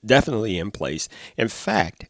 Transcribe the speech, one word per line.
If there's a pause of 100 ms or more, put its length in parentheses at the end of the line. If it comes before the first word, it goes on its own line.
definitely
in
place. (280)
In
fact,